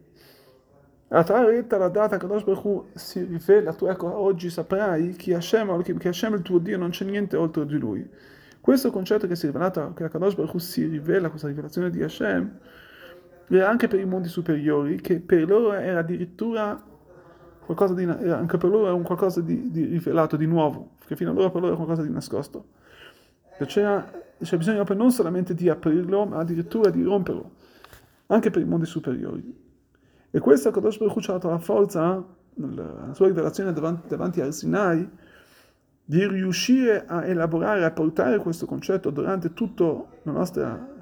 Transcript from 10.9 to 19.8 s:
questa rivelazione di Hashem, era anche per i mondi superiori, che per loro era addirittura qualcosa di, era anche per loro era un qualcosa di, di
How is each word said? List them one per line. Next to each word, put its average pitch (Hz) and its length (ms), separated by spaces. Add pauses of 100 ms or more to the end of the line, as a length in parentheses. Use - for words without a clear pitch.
questa 151 200
rivelazione 156 420
di 170 120
Hashem, 190 560 (880)
era 190 200
anche 233 200
per 190 120
i 196 60
mondi 185 220
superiori, 151 720
che 170 180
per 165 260
loro 208 280
era 185 240
addirittura 208 840 (800)
qualcosa 185 300
di, 180 120
era 170 340
anche 170 180
per 175 140
loro 214 160
era 180 80
un 180 80
qualcosa 175 400
di, 170 280
di 160 140